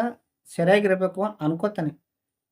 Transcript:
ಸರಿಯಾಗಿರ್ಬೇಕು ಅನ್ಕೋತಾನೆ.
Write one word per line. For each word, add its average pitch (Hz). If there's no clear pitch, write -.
ಸರಿಯಾಗಿರ್ಬೇಕು 185
ಅನ್ಕೋತಾನೆ. 165